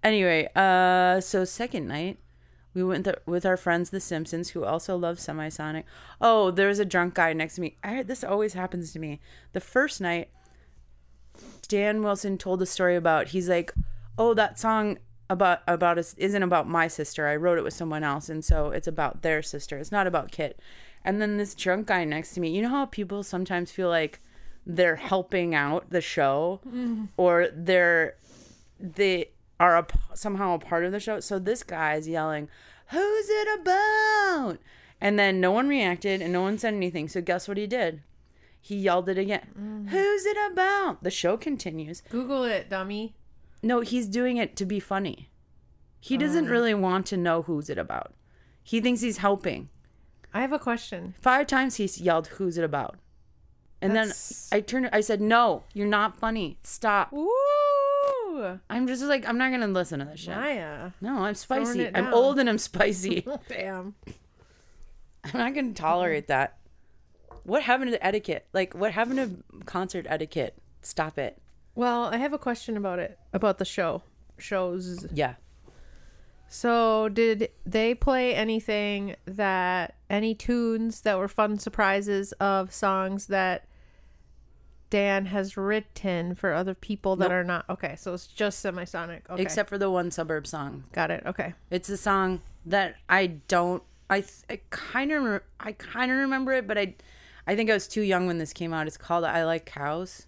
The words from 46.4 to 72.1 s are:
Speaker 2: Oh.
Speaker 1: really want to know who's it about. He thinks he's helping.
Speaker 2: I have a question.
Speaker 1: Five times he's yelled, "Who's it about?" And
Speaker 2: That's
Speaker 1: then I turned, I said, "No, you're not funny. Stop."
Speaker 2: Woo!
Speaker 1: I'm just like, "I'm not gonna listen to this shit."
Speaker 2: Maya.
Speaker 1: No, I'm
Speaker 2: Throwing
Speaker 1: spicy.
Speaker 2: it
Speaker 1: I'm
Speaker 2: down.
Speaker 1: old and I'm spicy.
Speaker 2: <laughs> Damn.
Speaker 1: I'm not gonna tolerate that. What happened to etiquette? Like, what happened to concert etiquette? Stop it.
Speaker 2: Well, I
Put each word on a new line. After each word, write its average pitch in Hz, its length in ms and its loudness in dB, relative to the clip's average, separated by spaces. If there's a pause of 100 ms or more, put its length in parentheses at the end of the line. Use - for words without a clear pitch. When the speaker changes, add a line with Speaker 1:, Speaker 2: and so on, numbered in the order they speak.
Speaker 2:
Oh. 233 40 0
Speaker 1:
really 233 220 4
want 190 340 2
to 202 100 -2
know 170 240 2
who's 151 280 -4
it 147 80 -4
about. 80 360 -6 (500)
He - 160 -2
thinks 240 220 2
he's 233 160 -2
helping. 196 500 0 (640)
Speaker 2:
I 196 60 -2
have 262 140 0
a 294 60 -2
question. 190 600 -6
Speaker 1:
Five 269 280 4
times 262 280 0
he's 196 240 -4
yelled, 165 280 2 (100)
"Who's 175 200 -2
it 170 60 0
about?" 147 320 -4 (840)
And 196 120 2
Speaker 2:
That's - 560 -2
Speaker 1:
then 208 80 2
I 214 40 2
turned, 247 320 -2
I 214 80 4
said, 208 180 0
"No, 220 440 4 (100)
you're 208 140 -2
not 208 280 2
funny. 220 480 -4
Stop." 202 480 0
Speaker 2:
Woo! 539 1500 2 (100)
Speaker 1:
I'm 247 180 -2
just 254 160 -2
like, 277 240 0
"I'm 233 100 -2
not 262 140 2
gonna 247 160 0
listen 180 320 0
to 139 60 -6
this 151 160 -16
shit." 165 140 -8
Speaker 2:
Maya. 185 560 -6 (100)
Speaker 1:
No, 214 220 -2
I'm 208 120 -2
Speaker 2:
Throwing 262 300 -2
Speaker 1:
spicy. 240 160 -2
Speaker 2:
it 233 140 -2
Speaker 1:
I'm 180 100 2
Speaker 2:
down. 254 80 0
Speaker 1:
old 269 260 6
and 254 100 4
I'm 214 80 2
spicy. 185 680 0 (120)
Speaker 2:
<laughs> - 120 -16
Damn. 190 460 -10 (1300)
Speaker 1:
I'm 143 120 -8
not 247 160 0
gonna 269 200 -2
tolerate 165 540 2
that. 139 300 2 (880)
What 262 200 0
happened 254 280 2
to 226 140 -2
etiquette? 196 480 -2
Like, 190 220 0
what 202 180 0
happened 233 240 0
to 208 480 -6
concert 180 420 -6
etiquette? 156 500 -4 (240)
Stop - 360 -4
it. - 240 -6 (340)
Speaker 2:
Well, 240 300 2
I 214 120 -2